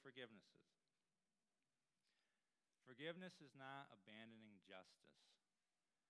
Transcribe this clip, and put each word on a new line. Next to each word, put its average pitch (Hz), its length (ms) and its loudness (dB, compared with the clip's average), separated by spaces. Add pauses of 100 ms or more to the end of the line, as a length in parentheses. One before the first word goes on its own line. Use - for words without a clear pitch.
forgiveness 120 480 0
is. - 240 -18 (2000)
Forgiveness 165 560 4
is 147 140 -6
not 139 360 2
abandoning 110 720 -4
justice. 92 640 -6 (840)